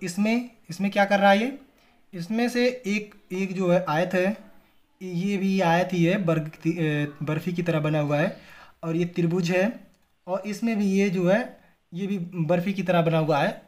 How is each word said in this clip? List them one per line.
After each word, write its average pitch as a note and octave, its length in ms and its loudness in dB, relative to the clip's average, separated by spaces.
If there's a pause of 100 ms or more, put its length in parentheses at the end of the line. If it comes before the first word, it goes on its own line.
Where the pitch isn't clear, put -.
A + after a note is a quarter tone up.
इसमें, G#3 480 -2 (200)
इसमें G3 200 -4
क्या G3+ 140 4
कर G3 160 2
रहा G3+ 100 6
है G3 80 6
ये, C4 200 -2 (540)
इसमें A3 360 -2
से A#3+ 180 0
एक, G#3 480 -4 (180)
एक F#3+ 220 -2
जो F3+ 160 0
है F3 180 4
आयत E3+ 260 0
है, F#3+ 220 2 (640)
ये F#3 360 -2
भी F#3+ 240 2
आयत F3+ 320 2
ही F3 120 4
है, F#3+ 200 2
बर्ग D#3 320 0
की, D#3+ 220 -2
ए, D3+ 280 0 (160)
बर्फी D#3 300 -4
की F3 100 -4
तरह E3 180 0
बना D3+ 200 0
हुआ D3 180 0
है, F3 180 0 (460)
और E3 140 -4
ये F3 100 0
त्रिभुज F3 440 0
है, F#3+ 300 0 (460)
और F#3+ 200 -4
इसमें G#3+ 320 -2
भी G3+ 120 0
ये G3 200 2
जो F3+ 180 0
है, G3+ 120 4 (520)
ये F3+ 140 -6
भी G3 120 -2 (280)
बर्फी F3+ 260 0
की F#3+ 100 -4
तरह F3 200 2
बना D#3+ 160 2
हुआ D#3 200 2
है, F#3 300 -2